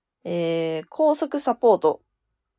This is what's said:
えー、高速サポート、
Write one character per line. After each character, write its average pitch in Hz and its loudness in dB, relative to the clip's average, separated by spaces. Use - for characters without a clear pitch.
え 165 -4
ー、 - -20
高 311 2
速 294 -6
サ 247 -4
ポ 220 4
ー - 4
ト、 - 0